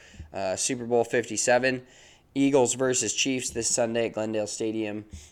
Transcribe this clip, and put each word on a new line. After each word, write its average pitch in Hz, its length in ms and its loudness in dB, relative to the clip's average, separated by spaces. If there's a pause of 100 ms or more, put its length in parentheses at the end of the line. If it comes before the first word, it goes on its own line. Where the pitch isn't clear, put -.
(340)
Uh, 95 220 -2
Super 123 300 -4
Bowl 117 180 4
fifty-seven, 123 800 2 (500)
Eagles 139 420 4
versus 123 380 0
Chiefs 131 360 -2
this 113 180 -4
Sunday 117 380 0
at - 80 -4
Glendale 107 340 -2
Stadium. 107 560 -4 (280)